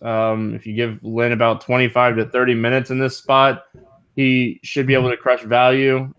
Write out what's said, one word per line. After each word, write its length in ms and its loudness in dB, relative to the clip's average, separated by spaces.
Um, 520 -2
if 120 -14
you 80 -10
give 300 -4
Len 280 -2
about 300 0
twenty-five 560 2
to 80 0
thirty 280 0
minutes 380 -2
in 80 -4
this 180 -4
spot, 460 2
he 480 0
should 220 -4
be 80 2
able 160 2
to 80 -4
crush 240 0
value. 760 2